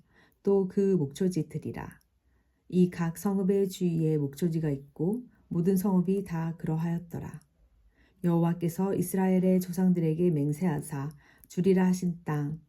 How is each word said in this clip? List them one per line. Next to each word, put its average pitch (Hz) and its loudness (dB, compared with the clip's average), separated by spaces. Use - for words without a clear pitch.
또 196 2
그 196 2
목초지들이라. 151 -4
이 180 6
각 170 -4
성읍의 196 0
주위에 165 0
목초지가 156 -2
있고 160 -4
모든 170 0
성읍이 190 2
다 165 -6
그러하였더라. 160 -6
여호와께서 170 0
이스라엘의 185 2
조상들에게 180 2
맹세하사 147 -2
주리라 185 4
하신 180 0
땅 151 -2